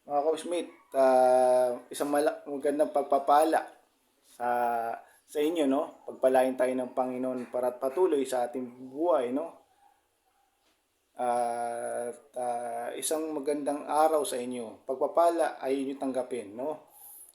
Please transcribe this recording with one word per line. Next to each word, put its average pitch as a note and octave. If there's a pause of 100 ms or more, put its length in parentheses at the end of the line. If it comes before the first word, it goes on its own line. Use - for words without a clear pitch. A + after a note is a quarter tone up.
Mga C#3+
Coffee D#3+
Smith, E3+ (240)
ah, B2+ (160)
isang C#3+
mala-, D3+
magandang D3
pagpapala D3 (720)
sa, A#2+ (800)
sa -
inyo, D#3+
no? C#3
Pagpalain C3
tayo B2+
ng B2
Panginoon B2+
para B2
at -
patuloy D3
sa B2+
ating B2+
buhay, C#3+
no? - (1500)
At, A#2+ (220)
ah, A#2+
isang D#3+
magandang D3
araw D3+
sa C3
inyo. B2
Pagpapala D3
ay C3+
inyo C#3
tanggapin, B2
no? D3+ (460)